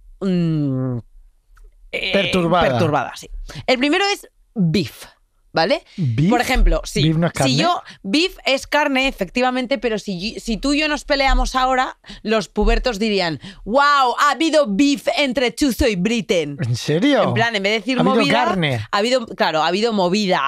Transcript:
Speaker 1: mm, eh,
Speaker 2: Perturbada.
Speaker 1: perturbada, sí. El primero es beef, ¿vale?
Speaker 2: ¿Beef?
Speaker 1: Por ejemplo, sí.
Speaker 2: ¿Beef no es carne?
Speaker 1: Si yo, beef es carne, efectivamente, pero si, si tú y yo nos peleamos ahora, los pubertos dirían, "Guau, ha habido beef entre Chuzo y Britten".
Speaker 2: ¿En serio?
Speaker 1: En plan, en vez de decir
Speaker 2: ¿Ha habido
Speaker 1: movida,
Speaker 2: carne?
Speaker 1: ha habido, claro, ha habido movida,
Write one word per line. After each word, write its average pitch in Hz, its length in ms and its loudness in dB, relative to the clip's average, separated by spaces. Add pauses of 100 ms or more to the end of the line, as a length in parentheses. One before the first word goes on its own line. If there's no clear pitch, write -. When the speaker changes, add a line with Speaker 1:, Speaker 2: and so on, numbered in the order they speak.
(200)
Speaker 1:
mm, 151 760 0 (960)
eh, 190 200 -6
Speaker 2:
Perturbada. 180 580 0
Speaker 1:
perturbada, 135 460 0
sí. - 140 -18 (380)
El 254 120 2
primero 302 320 2
es - 160 -8 (260)
beef, 170 520 -2 (480)
¿vale? 208 300 0 (120)
Speaker 2:
¿Beef? 143 340 0
Speaker 1:
Por 240 120 2
ejemplo, 202 420 2
sí. - 200 -2
Speaker 2:
¿Beef 160 140 2
no 170 100 2
es - 60 -4
carne? 135 200 0
Speaker 1:
Si 139 40 0
yo, 339 240 0 (220)
beef 320 320 -2 (100)
es 262 220 -2
carne, 277 400 0
efectivamente, 254 680 -2
pero 220 200 -2
si, 190 440 -8
si 220 160 -4
tú 277 160 -2
y 294 80 0
yo 302 80 0
nos 294 160 -4
peleamos 262 500 0
ahora, 262 420 0 (240)
los 214 280 -2
pubertos 226 500 0
dirían, 185 400 0 (240)
"Guau, 269 560 2
ha 285 120 4
habido 294 360 2
beef 269 400 0 (100)
entre 254 380 0
Chuzo 269 320 2
y 214 80 0
Britten". 175 680 0
Speaker 2:
¿En 117 140 -2
serio? 202 480 2
Speaker 1:
En 127 100 0
plan, 226 220 0
en 190 80 -2
vez 202 80 -2
de 220 80 0
decir 247 180 -2
Speaker 2:
¿Ha 247 40 2
habido 262 160 2
Speaker 1:
movida, 277 160 2 (120)
Speaker 2:
carne? 147 460 -2
Speaker 1:
ha 190 60 0
habido, 240 300 0
claro, 165 360 0
ha 160 40 2
habido 208 260 0
movida, 180 540 2